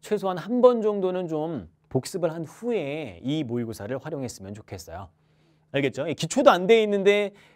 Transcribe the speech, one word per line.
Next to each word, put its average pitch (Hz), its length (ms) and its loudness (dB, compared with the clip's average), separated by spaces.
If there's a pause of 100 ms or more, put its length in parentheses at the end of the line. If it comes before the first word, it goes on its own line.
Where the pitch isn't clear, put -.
최소한 190 360 -4
한 220 240 -2
번 247 200 6
정도는 185 460 0
좀 156 420 -6 (200)
복습을 160 440 -2
한 165 100 -8
후에 151 800 -6
이 147 220 -2
모의고사를 113 520 -6
활용했으면 127 600 -8
좋겠어요. 92 540 -14 (640)
알겠죠? 139 340 -2
이 147 80 -4
기초도 247 340 4
안 185 160 4
돼 226 180 8
있는데 202 500 2 (220)